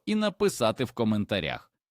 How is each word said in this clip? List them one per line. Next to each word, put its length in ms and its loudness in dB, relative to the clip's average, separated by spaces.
і 80 0
написати 720 0
в 80 -8
коментарях, 800 -2